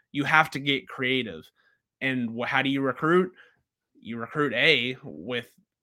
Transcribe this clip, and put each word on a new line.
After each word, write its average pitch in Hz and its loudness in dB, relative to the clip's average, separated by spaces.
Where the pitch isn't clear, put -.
you 139 -4
have 156 4
to 143 -6
get 139 -2
creative. 123 -4
And 127 -2
wh-, 120 -4
how 135 0
do 135 2
you 139 0
recruit? 160 2
You 117 -12
recruit, 127 -4
A, 127 2
with 113 -8